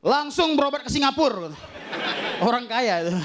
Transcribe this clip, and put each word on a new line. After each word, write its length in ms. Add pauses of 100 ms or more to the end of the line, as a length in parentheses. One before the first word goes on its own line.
Langsung 560
berobat 240
ke 80
Singapura." 640 (840)
Orang 280
kaya 360
itu. 80 (120)